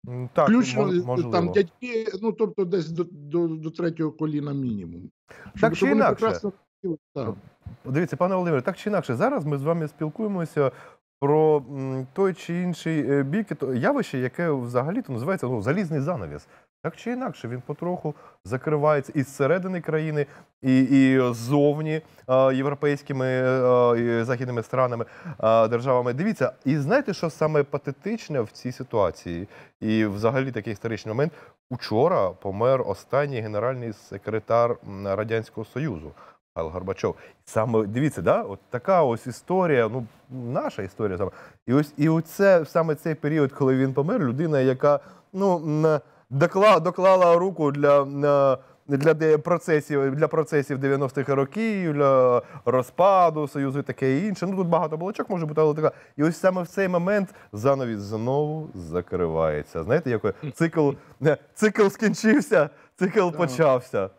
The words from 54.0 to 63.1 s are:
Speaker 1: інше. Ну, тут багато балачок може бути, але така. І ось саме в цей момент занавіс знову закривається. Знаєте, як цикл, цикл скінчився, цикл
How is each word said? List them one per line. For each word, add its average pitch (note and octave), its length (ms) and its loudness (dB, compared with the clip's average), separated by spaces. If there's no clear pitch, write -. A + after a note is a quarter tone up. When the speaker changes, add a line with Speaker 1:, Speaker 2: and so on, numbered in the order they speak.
Speaker 1:
інше. F3+ 200 -4
Ну, G3 100 -4
тут F#3 100 -2
багато D#3+ 300 0
балачок F#3 320 -6
може F3 160 -2
бути, D#3 160 0
але D#3 120 4
така. D#3 180 0
І D3 60 2
ось D#3+ 140 2
саме F#3 260 0
в D#3+ 40 -8
цей G3 200 -2
момент F3+ 480 0
занавіс A#2 460 0
знову C3+ 760 -4
закривається. D#2+ 1080 -2
Знаєте, C3 260 -2
як G#2+ 260 -2
цикл, D#3+ 360 0
цикл G#3 340 2
скінчився, G#3+ 840 2
цикл F#3 240 0